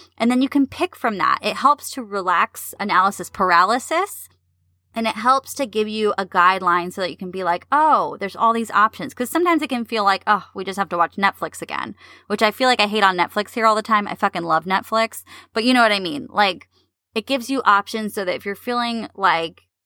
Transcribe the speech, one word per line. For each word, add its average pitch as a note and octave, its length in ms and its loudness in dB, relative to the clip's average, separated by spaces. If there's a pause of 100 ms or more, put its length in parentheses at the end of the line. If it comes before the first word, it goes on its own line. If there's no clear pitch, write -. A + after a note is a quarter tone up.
(160)
And A#3 140 0
then B3 100 2
you C4+ 80 0
can C#4 200 2
pick - 260 -6
from G#3+ 240 -4
that. D3+ 240 2
It G3 140 -2
helps C#4+ 360 0
to B3+ 120 -8
relax G3 720 -4
analysis F#3+ 500 0
paralysis. G#3 1000 0 (640)
And A3+ 120 -4
it G#3+ 100 -4
helps B3+ 380 0
to C#4 120 -2
give G#3+ 200 -2
you G#3+ 320 0
a G3 80 -4
guideline F3+ 640 2
so G3+ 100 -6
that F3 80 -2
you - 60 -12
can F#3 140 -12
be F#3 140 -6
like, F3 260 -2
"Oh, A#3 480 2
there's F#3+ 160 -8
all A3+ 180 2
these A#3 180 -4
options." G3+ 440 0
'Cause B3 160 -6
sometimes E4 320 0
it D4+ 60 -6
can A#3+ 160 -4
feel A3 180 -4
like, G3 240 0
"Oh, G3+ 280 0
we F#3+ 100 -8
just F#3+ 140 -8
have G3 100 0
to F3+ 80 -4
watch E3+ 200 0
Netflix - 460 -2
again," C#2+ 320 -8 (320)
which G#3 160 -2
I G#3+ 80 6
feel B3+ 180 0
like B3 120 2
I G#3 80 2
hate G#3 160 0
on F#3+ 120 4
Netflix F#3+ 360 -2
here A3+ 140 0
all A3 100 4
the G#3+ 60 -2
time. G#3 260 0
I F3 80 -8
fucking G3 260 -2
love E3 220 0
Netflix. A3 580 -2 (300)
But A3+ 100 -2
you B3 100 4
know B3 100 6
what G#3+ 100 4
I G3+ 80 0
mean? D#3+ 300 -6
Like, G3 380 0 (460)
it A3 120 -4
gives C4 220 -4
you C4 160 -2
options G3+ 500 0
so G3+ 100 -4
that F3+ 100 -2
if - 120 -10
you're G3+ 100 -6
feeling A#3 580 -4
like E3+ 460 0 (260)